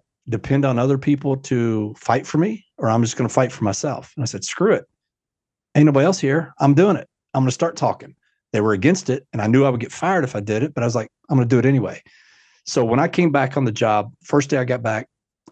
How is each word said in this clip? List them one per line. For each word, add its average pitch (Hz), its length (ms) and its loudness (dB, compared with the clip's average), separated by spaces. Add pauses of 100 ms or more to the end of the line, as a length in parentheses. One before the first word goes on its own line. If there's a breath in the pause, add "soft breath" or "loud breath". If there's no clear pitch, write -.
(300)
depend 139 360 0
on 127 140 0
other 135 180 2
people 139 400 -2
to 113 600 -2
fight 131 280 -2
for - 140 -2
me, 214 260 -2 (120)
or 117 120 -2
I'm 117 140 2
just 113 140 -4
gonna 120 120 -2
fight 127 220 2
for - 120 -8
myself? 117 520 -6
And 143 80 -6
I - 20 -4
said, - 180 -8
"Screw 196 300 0
it. 120 120 -2 (920)
Ain't 147 100 6
nobody 139 200 4
else 185 140 0
here. 143 400 -2
I'm 143 140 4
doing 180 220 4
it. - 120 -8 (260)
I'm 135 80 0
gonna 131 100 0
start 165 240 -4
talking." - 400 -4 (380)
They 107 80 0
were 107 120 2
against 143 360 0
it, 131 240 -4
and 117 80 -4
I 104 60 -2
knew 131 180 4
I 135 40 2
would 120 120 -2
get - 100 -10
fired 175 320 -2
if 135 120 -6
I 110 40 -6
did 107 240 -2
it, 151 100 -4
but 123 100 -2
I 120 40 2
was 113 80 -2
like, 110 140 -4 (200)
"I'm 147 80 2
gonna 120 100 2
do 123 120 4
it 117 60 2
anyway." 131 360 0 (640 soft breath)
So - 180 0
when 117 160 2
I 160 80 2
came 170 240 0
back 135 240 0
on 143 80 0
the 120 80 0
job, 107 400 0 (120)
first 143 260 0
day 147 80 0
I 127 80 -2
got 123 160 -4
back, 110 260 -6 (440)